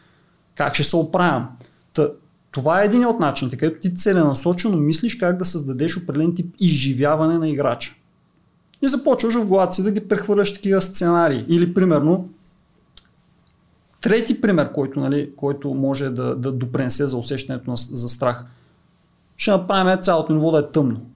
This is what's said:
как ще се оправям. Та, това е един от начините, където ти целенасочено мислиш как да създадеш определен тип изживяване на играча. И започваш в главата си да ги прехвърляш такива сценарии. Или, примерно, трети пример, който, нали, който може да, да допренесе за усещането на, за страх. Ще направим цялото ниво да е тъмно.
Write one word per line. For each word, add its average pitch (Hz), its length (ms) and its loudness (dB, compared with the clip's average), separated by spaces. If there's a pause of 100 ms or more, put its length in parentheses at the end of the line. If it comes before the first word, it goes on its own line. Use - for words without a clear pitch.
(560)
как 143 180 -2
ще 151 100 0
се - 120 0
оправям. 160 540 0 (440)
Та, 151 160 2 (420)
това 156 300 0
е 208 40 4
един 240 200 4
от 226 140 0
начините, 131 380 -2
където 160 240 -2
ти 180 140 -4
целенасочено 175 800 2
мислиш 156 380 0
как 180 220 0
да 180 80 -4
създадеш 147 520 -4
определен 170 380 -2
тип 175 240 -8
изживяване 151 800 2
на 160 120 0
играча. 135 460 -2 (840)
И 277 60 2
започваш 247 480 0
в 226 100 0
главата 185 300 2
си 190 80 -2
да 208 80 0
ги 214 160 -4
прехвърляш 202 460 0
такива 190 280 0
сценарии. 170 680 0
Или, 175 240 2
примерно, 175 560 2 (1700)
трети 226 400 0
пример, 175 300 2
който, 135 280 -4
нали, 139 360 -2
който 143 380 -4
може 135 360 -2
да, 123 260 -4
да 131 160 -4
допренесе 127 560 -2
за 127 100 -4
усещането 127 540 -8
на, 120 60 -4
за 120 320 -4
страх. 120 360 -2 (920)
Ще - 140 0
направим 185 500 2
цялото 160 320 2
ниво 156 180 2
да 160 60 4
е 147 100 2
тъмно. 123 340 0 (140)